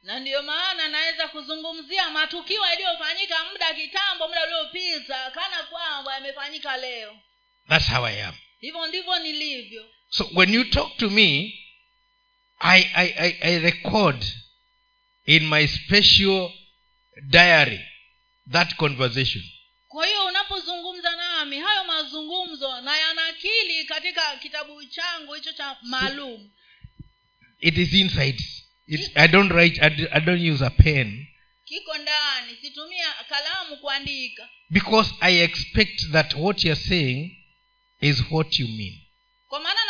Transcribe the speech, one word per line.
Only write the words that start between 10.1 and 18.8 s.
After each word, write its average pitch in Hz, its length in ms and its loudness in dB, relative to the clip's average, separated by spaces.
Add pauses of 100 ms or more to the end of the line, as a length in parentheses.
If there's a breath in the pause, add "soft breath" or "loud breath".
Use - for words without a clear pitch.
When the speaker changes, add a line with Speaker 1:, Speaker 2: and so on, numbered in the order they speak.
Speaker 2:
when 185 180 4
you 247 100 4
talk - 340 -2
to 214 120 0
me, 196 440 2 (1040)
I, 180 220 6 (140)
I, 175 220 2
I, 170 240 0
I 170 180 2
record 170 680 2 (1000)
in 156 220 6
my 151 200 4
special 190 840 4 (800)
diary 156 500 6 (720)
that 170 240 2
conversation. 127 680 -2 (440)